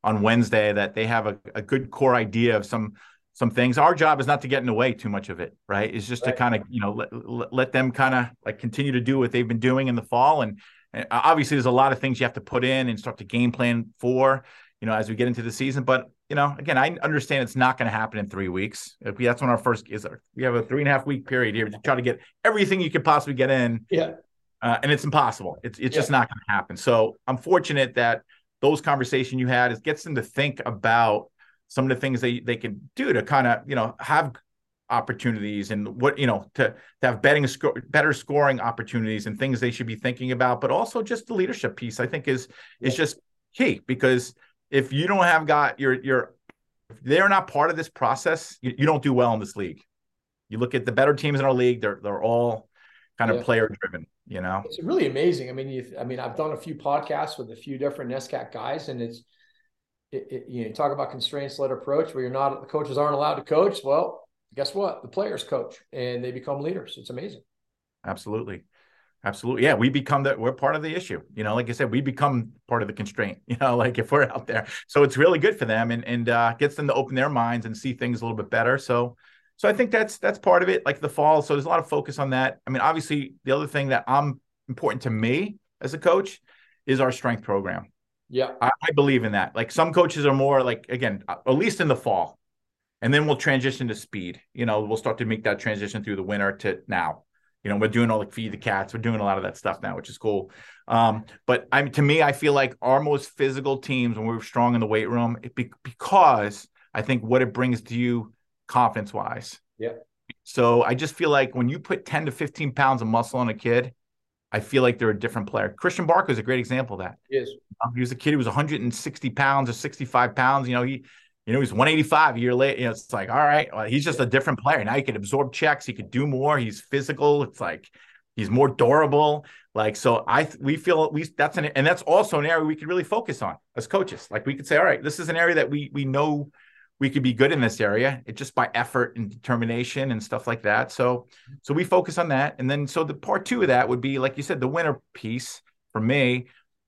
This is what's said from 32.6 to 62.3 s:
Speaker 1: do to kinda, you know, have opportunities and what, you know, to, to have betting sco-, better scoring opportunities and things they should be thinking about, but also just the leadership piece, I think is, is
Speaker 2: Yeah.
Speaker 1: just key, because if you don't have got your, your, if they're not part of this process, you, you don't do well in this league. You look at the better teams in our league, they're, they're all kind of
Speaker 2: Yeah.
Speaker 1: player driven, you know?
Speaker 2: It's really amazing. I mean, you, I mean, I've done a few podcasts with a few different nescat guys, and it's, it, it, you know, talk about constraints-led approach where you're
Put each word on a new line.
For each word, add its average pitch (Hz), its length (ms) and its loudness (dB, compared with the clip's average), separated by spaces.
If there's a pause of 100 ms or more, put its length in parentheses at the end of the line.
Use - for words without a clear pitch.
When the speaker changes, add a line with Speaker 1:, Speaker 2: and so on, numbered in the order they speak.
Speaker 1:
do 269 180 -2
to 113 100 2
kinda, 123 440 2
you 139 80 -6
know, 113 240 -2
have 151 340 0 (580)
opportunities 104 800 -4
and 104 300 -6
what, - 180 2
you 139 80 0
know, 107 280 -2
to, 123 140 0 (320)
to 131 60 2
have 117 140 0
betting 143 260 4
sco-, - 280 -2 (140)
better 151 240 4
scoring 139 480 0
opportunities 110 680 -4
and 107 120 -8
things 131 220 -2
they 123 100 0
should 117 160 -6
be 113 100 -6
thinking 127 360 -4
about, 123 280 2
but 127 100 0
also 226 320 0
just 226 240 -6
the 233 80 -8
leadership 190 420 -2
piece, 117 240 -8
I 127 60 0
think 139 220 -6
is, 127 200 -2 (320)
is 131 140 0
Speaker 2:
Yeah. 156 100 0
Speaker 1:
just - 140 -6 (360)
key, 226 320 0
because 127 480 0 (360)
if 135 220 0
you 151 140 0
don't 190 180 4
have 160 220 4
got 147 340 2
your, 131 220 2
your, 131 320 0 (560)
if - 120 -20
they're 160 260 4
not 190 200 2
part 151 220 2
of 165 60 -4
this 160 120 -6
process, 156 720 -2
you, 127 180 -6
you 139 80 2
don't 156 160 2
do 139 100 2
well 123 220 4
in 110 60 -4
this 95 160 -10
league. 90 260 -10 (640)
You 107 100 -8
look 120 160 -2
at 123 100 -2
the 120 80 -2
better 135 220 4
teams 143 260 -2
in 135 60 0
our 135 60 4
league, 123 280 2
they're, 104 220 -4
they're 101 200 -6
all 117 460 0 (500)
kind 117 120 2
of 101 80 2
Speaker 2:
Yeah. - 60 -6
Speaker 1:
player 113 260 2 (100)
driven, 87 260 -8 (200)
you 92 140 -10
know? 95 240 -4
Speaker 2:
It's - 180 -14
really 311 240 0
amazing. 135 420 0
I 127 40 -12
mean, 135 160 -8
you, 127 300 -10
I 123 60 -8
mean, 123 160 -8
I've 123 160 -8
done 156 160 -4
a - 40 -8
few 160 180 -12
podcasts 147 640 -4
with 113 120 -12
a 117 60 -16
few 135 220 -12
different 135 320 -4
nescat 131 420 -8
guys, 131 360 -8
and 123 120 -10
it's, 117 220 -10 (880)
it, - 200 -10
it, 127 180 -12
you 123 160 -8
know, 110 80 -8
talk 147 200 -2
about 143 180 -6
constraints-led 139 600 -6
approach 143 440 -2
where 131 80 -4
you're 123 100 -4